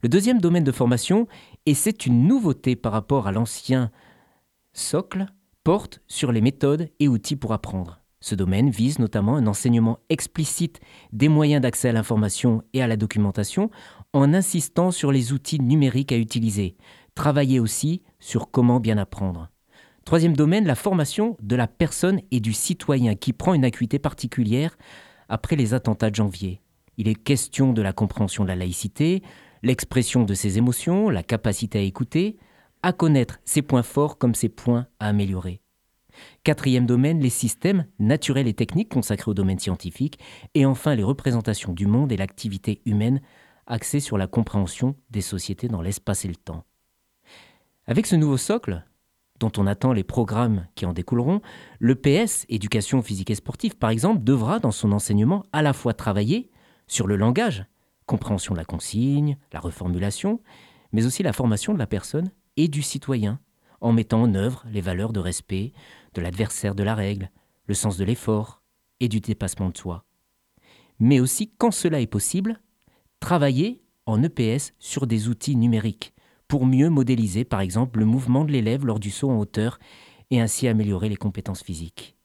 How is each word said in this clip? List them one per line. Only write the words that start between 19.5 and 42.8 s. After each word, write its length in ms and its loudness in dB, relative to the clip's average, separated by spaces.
Troisième 280 4
domaine, 320 4
la 80 2
formation 680 0
de 120 -2
la 120 2
personne 540 0
et 100 0
du 140 0
citoyen 600 0
qui 200 -4
prend 180 0
une 140 4
acuité 320 -2
particulière 800 -2
après 280 -2
les 180 2
attentats 360 0
de 40 -6
janvier. 480 -2
Il 100 -2
est 80 2
question 600 0
de 80 2
la 100 0
compréhension 500 -2
de 60 0
la 80 -2
laïcité, 680 -2
l'expression 640 0
de 100 0
ses 220 -2
émotions, 540 2
la 120 0
capacité 560 -2
à 40 2
écouter, 560 -2
à 120 2
connaître 500 2
ses 180 0
points 200 2
forts 360 -2
comme 160 2
ses 140 -2
points 380 -2
à 100 -4
améliorer. 520 -2
Quatrième 420 2
domaine, 340 4
les 100 2
systèmes 560 0
naturels 500 2
et 60 -2
techniques 360 -2
consacrés 400 -2
au 40 0
domaine 240 0
scientifique, 600 -4
et 120 6
enfin 280 0
les 100 0
représentations 680 -2
du 120 -2
monde 240 2
et 60 -2
l'activité 720 -6